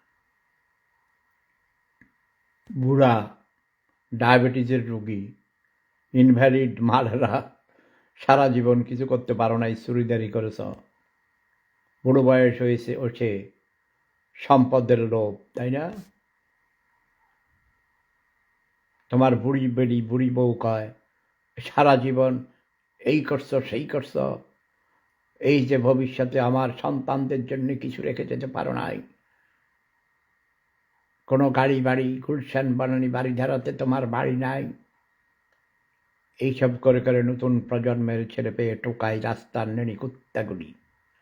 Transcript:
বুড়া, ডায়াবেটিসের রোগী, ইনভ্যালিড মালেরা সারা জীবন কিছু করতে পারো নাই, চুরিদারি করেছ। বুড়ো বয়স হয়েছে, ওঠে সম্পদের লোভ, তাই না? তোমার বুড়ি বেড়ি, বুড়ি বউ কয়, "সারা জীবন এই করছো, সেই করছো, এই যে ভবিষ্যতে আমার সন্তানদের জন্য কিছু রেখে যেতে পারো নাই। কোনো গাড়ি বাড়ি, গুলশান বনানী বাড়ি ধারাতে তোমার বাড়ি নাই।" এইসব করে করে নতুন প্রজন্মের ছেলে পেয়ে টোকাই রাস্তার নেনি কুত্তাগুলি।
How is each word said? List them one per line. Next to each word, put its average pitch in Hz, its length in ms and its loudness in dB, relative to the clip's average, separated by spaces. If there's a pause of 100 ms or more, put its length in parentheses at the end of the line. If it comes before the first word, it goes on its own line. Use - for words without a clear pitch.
(2750)
বুড়া, 127 580 2 (800)
ডায়াবেটিসের 120 760 2
রোগী, 107 440 -8 (800)
ইনভ্যালিড 127 680 6
মালেরা 117 760 0 (600)
সারা 139 340 4
জীবন 120 340 2
কিছু 123 220 -6
করতে 127 280 -2
পারো 113 240 0
নাই, 113 180 -2
চুরিদারি 113 560 -2
করেছ। 110 300 -6 (1400)
বুড়ো 131 200 4
বয়স 127 380 4
হয়েছে, 120 360 -2
ওঠে 113 540 -4 (840)
সম্পদের 127 640 2
লোভ, 110 360 -2 (180)
তাই 123 180 -6
না? 151 200 -6 (3250)
তোমার 127 260 4
বুড়ি 131 320 -2
বেড়ি, 120 340 0
বুড়ি 127 280 -2
বউ 123 240 0
কয়, 110 400 -4 (680)
"সারা 143 360 4
জীবন 127 500 0 (540)
এই 143 240 0
করছো, 139 380 -2
সেই 139 260 -8
করছো, - 560 -6 (960)
এই 139 260 2
যে 135 120 2
ভবিষ্যতে 127 600 0
আমার 127 300 0 (120)
সন্তানদের 135 640 -4
জন্য 131 300 -4
কিছু 127 260 -8
রেখে 123 240 -6
যেতে 123 220 -8
পারো - 260 -6
নাই। - 280 -6 (2250)
কোনো 135 220 2
গাড়ি 131 320 2
বাড়ি, 127 460 -2
গুলশান 135 500 -2
বনানী 131 320 -2
বাড়ি 127 240 -4
ধারাতে 131 400 -4
তোমার 131 340 -2
বাড়ি 131 240 -2
নাই।" 131 420 -4 (1700)
এইসব 127 380 0
করে 123 240 4
করে 127 220 2
নতুন 123 360 0
প্রজন্মের 117 720 -2
ছেলে 110 200 -4
পেয়ে 113 240 -2
টোকাই 110 440 -4
রাস্তার 113 480 -6
নেনি 113 280 -4
কুত্তাগুলি। 101 800 -10 (480)